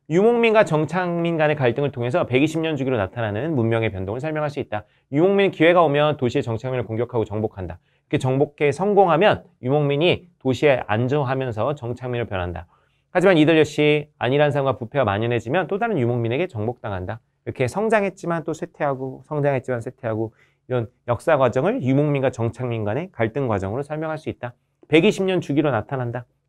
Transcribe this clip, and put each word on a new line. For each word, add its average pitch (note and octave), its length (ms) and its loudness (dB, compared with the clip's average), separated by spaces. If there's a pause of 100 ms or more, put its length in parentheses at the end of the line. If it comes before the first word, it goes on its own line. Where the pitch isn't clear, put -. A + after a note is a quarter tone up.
유목민과 A3 540 4
정착민 E3+ 720 -2
간의 D3+ 220 2
갈등을 C3 340 0
통해서 B2 340 -2
백이십 D3+ 360 2
년 D#3+ 160 -2
주기로 C3 180 -2
나타나는 A2 580 -4
문명의 A2+ 380 0
변동을 F#2+ 300 -6
설명할 D#3 280 -4
수 C#3+ 120 -6
있다. G#2 240 -8 (260)
유목민은 F#3+ 400 2
기회가 F3 320 6
오면 D3 340 2
도시의 B2+ 240 0
정착민을 A#2+ 440 -4
공격하고 A2+ 400 -2
정복한다. G2+ 540 -6 (240)
이렇게 - 140 -4
정복에 C#3 540 0
성공하면 F#3 720 2 (180)
유목민이 C#3+ 680 0 (100)
도시에 C3 480 2
안주하면서 B2+ 880 -2
정착민으로 A#2+ 540 -6
변한다. F2+ 380 -6 (440)
하지만 F#3 260 4
이들 D#3 220 6
역시 D3+ 580 2
안일한 C#3+ 340 2
삶과 C3 260 0
부패가 B2+ 260 -2
만연해지면 A#2 640 0
또 G3 100 -4
다른 G#3+ 220 -2
유목민에게 A#2+ 480 -2
정복당한다. G#2+ 720 -8 (260)
이렇게 B2 220 -4
성장했지만 G3 800 -2
또 D#3+ 80 -4
쇠퇴하고, C3+ 720 -6
성장했지만 C#3 560 -2
쇠퇴하고, A2+ 520 -6 (340)
이런 B2 200 -2 (200)
역사 C#3 300 0
과정을 C3+ 440 2
유목민과 C3+ 500 2
정착민 A#2 520 -4
간의 C3 300 -4
갈등 B2 340 -2
과정으로 G#2 360 -2
설명할 D#3 340 -8
수 D3+ 120 -10
있다. - 240 -10 (360)
백이십 F3 340 4
년 F#3+ 160 0
주기로 D3 320 0
나타난다. A#2+ 540 -4 (240)